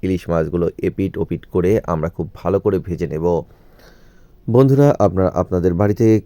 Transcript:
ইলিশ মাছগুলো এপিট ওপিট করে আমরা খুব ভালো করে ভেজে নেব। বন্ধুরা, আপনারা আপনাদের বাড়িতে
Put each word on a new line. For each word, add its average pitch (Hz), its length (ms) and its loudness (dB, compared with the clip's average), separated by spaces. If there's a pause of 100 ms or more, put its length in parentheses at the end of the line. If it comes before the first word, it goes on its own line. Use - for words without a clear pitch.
ইলিশ 92 260 -2
মাছগুলো 85 340 0 (220)
এপিট 95 340 -4
ওপিট 82 220 -6 (100)
করে 90 180 0 (220)
আমরা 80 220 -4
খুব 82 120 -6 (120)
ভালো 95 240 -2
করে 98 140 0 (100)
ভেজে 85 260 -6
নেব। 80 120 -4 (1200)
বন্ধুরা, 135 400 4 (180)
আপনারা 92 240 2 (120)
আপনাদের 90 400 0
বাড়িতে 104 260 2 (180)